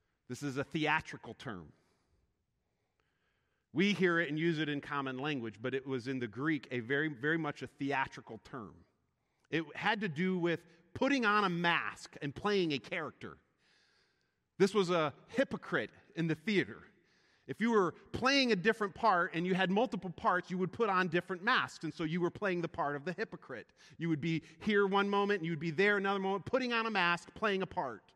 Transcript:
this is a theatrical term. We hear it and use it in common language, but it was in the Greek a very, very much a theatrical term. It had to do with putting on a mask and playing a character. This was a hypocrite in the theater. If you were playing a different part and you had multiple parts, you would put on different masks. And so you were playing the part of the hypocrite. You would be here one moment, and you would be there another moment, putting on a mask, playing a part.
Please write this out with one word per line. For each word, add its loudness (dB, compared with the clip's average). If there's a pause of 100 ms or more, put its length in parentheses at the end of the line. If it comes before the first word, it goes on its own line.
(280)
this -10
is -4
a -2
theatrical -2
term. -12 (2000)
We 4
hear 4
it 0
and -2
use 2
it 0
in -2
common -4
language, -4
but -4
it -4
was -4
in -4
the -4
Greek -4
a -2
very, -2
very -2
much -4
a -10
theatrical -6
term. -12 (760)
It 0 (100)
had 0
to 0
do 0
with 0 (340)
putting 2
on 4
a 2
mask -2
and -4
playing 0
a 0
character. -8 (1200)
This 4
was 2
a 2 (140)
hypocrite -2 (240)
in -2
the 2
theater. -2 (680)
If -6
you 2
were 4 (160)
playing 4
a 4
different 2
part 4
and 0
you 2
had 2
multiple 0
parts, 0
you -4
would 0
put 0
on 2
different -2
masks. 0
And -4
so -4
you 0
were 2
playing -2
the -2
part -2
of -8
the -4
hypocrite. -10 (320)
You -2
would 2
be 0 (180)
here 4
one 2
moment, 2
and -4
you -2
would -4
be -2
there 4
another 0
moment, -2
putting 0
on 0
a -2
mask, 0
playing 0
a -2
part. -6